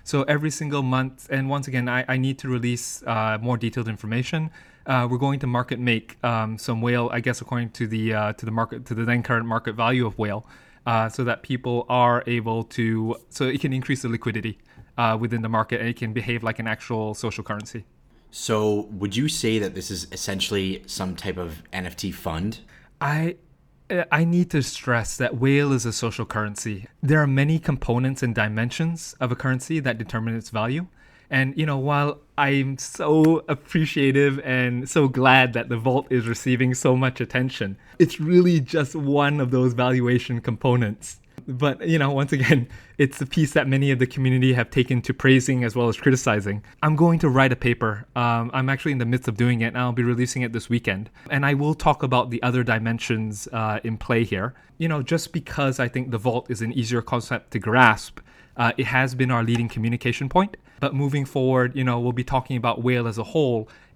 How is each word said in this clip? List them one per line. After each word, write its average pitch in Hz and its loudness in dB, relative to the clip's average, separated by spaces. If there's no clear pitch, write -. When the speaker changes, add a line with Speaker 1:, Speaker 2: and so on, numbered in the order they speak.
Speaker 1:
So 139 0
every 147 0
single 147 -4
month, 131 -2
and 135 -2
once 139 -4
again, 127 -2
I, 123 0
I 131 0
need 131 0
to - -8
release, 120 -2
uh, 110 0
more 120 0
detailed 113 -4
information. 123 -4
Uh, 127 2
we're 123 0
going 139 0
to 139 -4
market 123 -2
make, 120 -2
um, 110 -2
some 117 -4
Whale, 120 0
I 117 -4
guess, 120 -4
according 120 -6
to 117 -6
the, 110 -2
uh, 107 0
to - -12
the 113 -6
market, 113 -4
to - -8
the 113 -2
then 120 2
current 117 0
market 113 -2
value 120 0
of 107 -4
Whale, 107 -4
uh, 113 2
so 131 -6
that 120 -2
people 123 -4
are 120 4
able 113 -2
to, 113 0
so - -2
it 135 -2
can 135 0
increase 131 -2
the 123 -2
liquidity, 110 -4
uh, 113 2
within 117 -2
the 113 -4
market, 113 0
and 113 -2
it 120 -4
can 110 -6
behave 117 -4
like 110 -4
an 113 -6
actual 110 -4
social 110 -6
currency. 107 -10
Speaker 2:
So 107 0
would 101 -4
you 131 0
say 113 0
that 98 -2
this 95 -10
is 87 -8
essentially 95 -4
some 92 -6
type 90 -6
of 82 -10
N 92 -6
F 87 -12
T 95 -6
fund? 85 -6
Speaker 1:
I, 156 -2
I 151 6
need 175 2
to 151 2
stress - -2
that 123 -2
Whale 139 4
is 120 0
a 110 -2
social 113 -4
currency. 104 -6
There 151 4
are 143 2
many 139 2
components 131 -2
and 117 -2
dimensions 120 -2
of 123 0
a - 0
currency 131 -2
that 127 -2
determine 113 -4
its 113 -10
value. 120 -2
And, 135 0
you 156 0
know, 143 -2
while 143 0
I'm 139 2
so 156 4
appreciative 139 2
and 127 0
so 147 4
glad 127 6
that 120 -4
the 123 -2
vault 127 0
is 120 0
receiving 123 0
so 127 2
much 127 0
attention, 123 -4
it's - 2
really 175 6
just 143 -2
one 143 2
of 131 0
those 127 2
valuation 123 0
components. 117 -2
But, 135 -2
you 165 2
know, 143 2
once 139 0
again, 135 2
<laughs> - -12
it's 139 2
the 143 -4
piece 151 0
that 139 4
many 135 2
of 131 2
the 131 2
community 131 2
have 120 0
taken 127 2
to - -2
praising 131 4
as 113 -2
well 120 2
as 110 -2
criticizing. 104 2
I'm 156 4
going 165 6
to 160 2
write 131 4
a 123 2
paper. 113 0
Um, 120 0
I'm 131 0
actually 135 -2
in 131 -2
the 120 0
midst 120 0
of 110 -2
doing 120 2
it, 117 0
and 120 -4
I'll 123 0
be 120 0
releasing 123 0
it 117 -4
this 113 -6
weekend. 110 -2
And 139 2
I 143 2
will 147 2
talk 151 2
about 127 4
the 117 -4
other 123 2
dimensions, 110 -2
uh, 107 -2
in 113 -4
play 117 2
here. 104 -2
You 165 -2
know, 151 0
just 160 -2
because 139 -2
I 127 0
think 127 -4
the 113 -2
vault 120 -2
is 110 -4
an 113 -2
easier 120 0
concept - -4
to 113 -4
grasp, 110 4
uh, 117 2
it 131 -2
has 127 0
been 127 0
our 120 2
leading 117 0
communication 120 -2
point. 190 2
But 139 -2
moving 139 0
forward, 127 2
you 131 -2
know, 123 0
we'll 123 0
be 123 -4
talking 131 -2
about 117 -2
Whale 123 0
as 107 -6
a 113 -4
whole 120 0